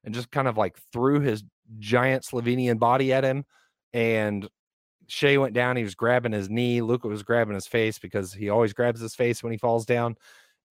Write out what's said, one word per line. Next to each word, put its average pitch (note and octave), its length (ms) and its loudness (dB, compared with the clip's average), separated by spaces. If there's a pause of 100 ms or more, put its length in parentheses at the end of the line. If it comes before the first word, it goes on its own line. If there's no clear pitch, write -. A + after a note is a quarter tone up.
and G#2+ 100 -10
just B2 160 -8
kind C3+ 160 0
of, A#2 100 0
like, G2+ 220 0 (140)
threw C#3 280 4
his A2 220 -2 (380)
giant B2 420 2
Slovenian A#2+ 560 0
body C3 340 4
at C3+ 120 2
him. C3+ 200 -2 (480)
And G#2+ 560 0 (600)
Shai C#3 300 2
went B2+ 160 0
down. B2 220 2
He A#2+ 60 0
was G2 140 -6
grabbing A#2+ 360 2
his G2 160 -4
knee. A#2+ 340 0
Luka A#2 260 -2
was G#2 160 -6
grabbing A2+ 300 0
his F#2+ 120 -8
face A2 320 0
because F#2+ 340 -6
he G2+ 180 -6
always G#2+ 220 2
grabs A#2+ 280 0
his A2+ 160 -12
face A#2+ 260 0
when A#2 80 -6
he A2+ 80 -6
falls A#2 260 0
down. A#2+ 320 0 (540)